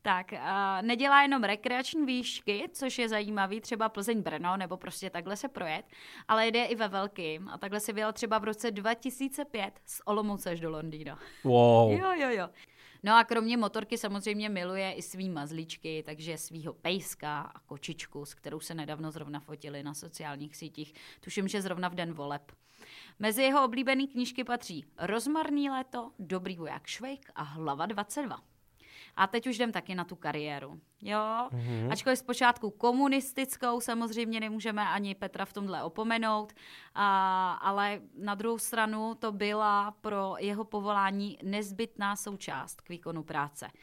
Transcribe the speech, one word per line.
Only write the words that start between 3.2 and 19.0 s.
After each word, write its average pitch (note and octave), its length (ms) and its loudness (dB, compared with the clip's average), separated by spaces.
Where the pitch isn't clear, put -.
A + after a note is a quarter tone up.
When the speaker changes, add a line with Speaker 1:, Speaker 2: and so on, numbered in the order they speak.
Speaker 1:
třeba A3 280 -2
Plzeň, G#3+ 320 0
Brno, E3+ 360 0
nebo F#3 200 -4
prostě F#3 320 -10
takhle F3 280 -6
se C#4 100 -6
projet, F3 380 -6
ale A3 180 6
jede A3+ 200 2
i A#3 100 0
ve F#3+ 120 0
velkým. F#3+ 600 -4
A - 80 -10
takhle G3+ 220 -4
se G#3 140 -4
vyjel G#3+ 200 -2
třeba A3 240 0
v G3+ 60 2
roce A3 280 -2
dva G#3 220 0
tisíce C4+ 520 -4
pět G#3 400 -6
z - 200 -10
Olomouce G#3 440 0
až E3+ 100 -2
do E3 100 -4
Londýna. D#3 500 -8
Speaker 2:
Wow. A#2 480 10
Speaker 1:
Jo, F#4+ 240 4
jo, C#4 140 2
jo. F#3 200 0
No G#3+ 120 6
a A#3 80 12
kromě A3+ 340 2
motorky G#3+ 400 0
samozřejmě G#3 520 -2
miluje F#3+ 440 -2
i F3 80 -6
svý F#3 280 -6
mazlíčky, D#3+ 760 -6
takže D#3 320 -8
svýho D#3+ 360 -10
pejska D3+ 640 -4
a - 40 -18
kočičku, - 680 -12
s - 80 -18
kterou D3+ 260 -10
se E3 140 -10
nedávno D3+ 380 -6